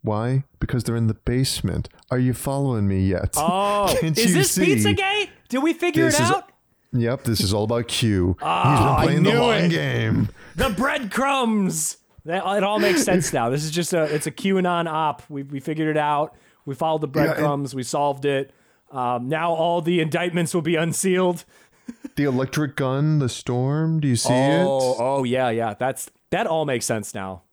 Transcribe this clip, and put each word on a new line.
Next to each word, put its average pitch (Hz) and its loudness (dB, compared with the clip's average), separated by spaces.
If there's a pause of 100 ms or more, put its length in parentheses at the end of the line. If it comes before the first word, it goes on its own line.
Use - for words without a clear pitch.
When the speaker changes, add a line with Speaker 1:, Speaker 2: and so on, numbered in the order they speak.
Speaker 1:
Why? 117 -2 (160)
Because 123 -2
they're 117 -2
in 117 2
the 110 2
basement. - -2 (220)
Are 127 0
you 127 2
following 135 0
me 95 2
yet? 95 0
Speaker 2:
Oh, 190 2
Speaker 1:
<laughs> - 2
Can't 160 0
Speaker 2:
is 226 4
Speaker 1:
you 170 2
Speaker 2:
this - 2
Speaker 1:
see? 302 2
Speaker 2:
Pizzagate? 381 0 (200)
Did 247 -2
we 320 2
figure 330 2
Speaker 1:
This 302 2
Speaker 2:
it 320 2
Speaker 1:
is 349 2
Speaker 2:
out? 392 -4 (420)
Speaker 1:
Yep, 120 0
this 110 0
is 98 0
all 104 0
about 117 -2
Q. 92 0
Speaker 2:
Ah, 165 2
Speaker 1:
He's - 4
been 156 2
playing 165 2
Speaker 2:
I - 4
knew 233 2
Speaker 1:
the - 4
long 208 2
Speaker 2:
it. - 2
Speaker 1:
game. 117 0 (280)
Speaker 2:
The 247 0
breadcrumbs. 226 -2 (260)
That, 175 -4 (120)
it 190 2
all 208 0
makes 208 2
sense 185 0
now. 120 0
This 147 -2
is 156 -6
just 165 -4
a, 165 2 (100)
it's 151 -2
a 156 -6
QAnon 180 0
op. 156 -2
We, 139 -10
we 139 -10
figured 156 -4
it 151 -2
out. 147 0 (300)
We 139 -8
followed 160 -2
the 143 -4
Speaker 1:
Yeah, 147 2
and 160 0
Speaker 2:
breadcrumbs. 143 -2
We 127 -6
solved 143 -2
it. 139 -2 (380)
Um, 123 -4
now 160 -2
all 170 0
the 170 2
indictments 170 -2
will 175 0
be 165 0
unsealed. 180 0 (720)
Speaker 1:
The 143 0
electric 139 -2
gun, 143 2
the 127 0
storm. 147 -2
Do 143 0
you 120 2
see - 0
Speaker 2:
Oh, 135 2
Speaker 1:
it? 127 0
Speaker 2:
oh, 135 0
yeah, 123 0
yeah. 113 -2
That's, 131 -4 (200)
that 196 0
all 160 0
makes 131 -2
sense 110 -4
now. 95 -10 (100)